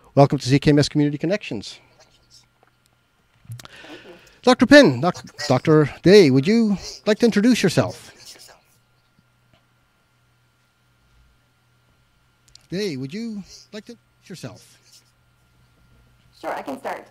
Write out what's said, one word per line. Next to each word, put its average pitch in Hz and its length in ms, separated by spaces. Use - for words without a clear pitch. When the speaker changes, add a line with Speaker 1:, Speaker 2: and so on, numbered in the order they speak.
Speaker 1:
Welcome 139 240
to - 80
C 135 100
K 143 120
M 147 100
S 143 80
Community 147 300
Connections. 160 600
Doctor 247 220
Pin, 208 360
Doc-, 175 240
Doctor 147 400
Day, 180 280
would 135 160
you 214 300
like 208 140
to 240 60
introduce 214 360
yourself? - 520
Day, 180 260
would 135 180
you 214 300
like 208 120
to - 60
introduce - 380
yourself? - 720
Speaker 2:
Sure, 311 140
I 277 80
can 277 180
start. 190 320